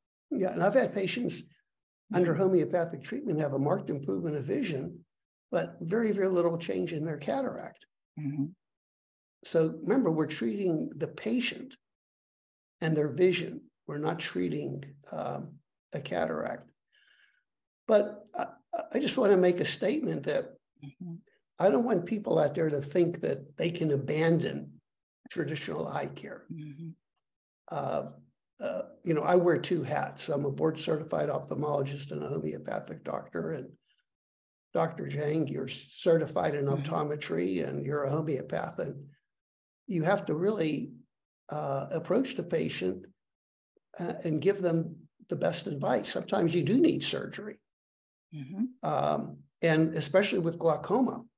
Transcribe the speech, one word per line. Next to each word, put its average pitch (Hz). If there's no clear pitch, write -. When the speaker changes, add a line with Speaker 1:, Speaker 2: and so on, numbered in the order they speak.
Speaker 1:
Yeah, 185
and 170
I've 202
had 262
patients 208
under 175
Speaker 2:
Mm-hmm. 151
Speaker 1:
homeopathic 170
treatment 233
have 143
a 135
marked 160
improvement 156
of 139
vision, 175
but -
very, 214
very 196
little 170
change 180
in 156
their 160
cataract. -
Speaker 2:
Mm-hmm. 143
Speaker 1:
So 160
remember, 220
we're 156
treating 202
the 139
patient -
and 160
their 147
vision. 175
We're 147
not 165
treating, 151
um, -
a 156
cataract. -
But -
I, -
I 226
just 285
wanna 202
make 180
a -
statement 185
that -
Speaker 2:
Mm-hmm. 170
Speaker 1:
I 185
don't 247
want 202
people 202
out 147
there 165
to 143
think 170
that -
they 170
can 160
abandon 143
traditional 156
eye 143
care. -
Speaker 2:
Mm-hmm. 156
Speaker 1:
Uh, 143
uh, -
you 165
know, 151
I 175
wear 175
two 160
hats. -
I'm 143
a 139
board 156
certified 156
ophthalmologist 143
and 73
a -
homeopathic -
doctor, -
and 135
Doctor 165
Zhang, 147
you're -
certified 165
in 143
Speaker 2:
Mm-hmm. 139
Speaker 1:
optometry 160
and 139
you're 147
a 139
homeopath, 151
and -
you 165
have 190
to 160
really, 175
uh, 143
approach 190
the -
patient, 180
uh, 175
and 156
give 190
them 165
the 170
best 165
advice. 185
Sometimes 175
you 170
do 185
need 196
surgery. -
Speaker 2:
Mm-hmm. 160
Speaker 1:
Um, -
and 160
especially 190
with 165
glaucoma, 170